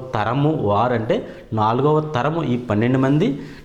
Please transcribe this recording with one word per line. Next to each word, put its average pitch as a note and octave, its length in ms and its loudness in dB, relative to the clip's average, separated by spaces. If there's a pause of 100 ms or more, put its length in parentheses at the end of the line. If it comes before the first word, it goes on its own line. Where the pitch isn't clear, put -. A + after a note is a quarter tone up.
(140)
తరము C3+ 480 0
వారంటే A2+ 640 0 (260)
నాలుగవ B2 460 2
తరము D3+ 440 -2
ఈ B2 140 0
పన్నెండు A#2+ 400 0
మంది. D3+ 440 2 (240)